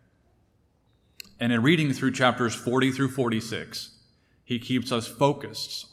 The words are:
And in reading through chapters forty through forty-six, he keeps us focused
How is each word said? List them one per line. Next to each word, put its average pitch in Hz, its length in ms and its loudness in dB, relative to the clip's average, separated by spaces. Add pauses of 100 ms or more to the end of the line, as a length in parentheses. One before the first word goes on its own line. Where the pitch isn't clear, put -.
(1400)
And 120 120 2
in 117 100 4
reading 151 300 4
through 131 200 0
chapters 123 420 2
forty 131 380 2
through 131 180 0
forty-six, 110 880 -4 (460)
he 120 160 -4
keeps 127 320 -2
us 117 160 -2
focused - 840 -2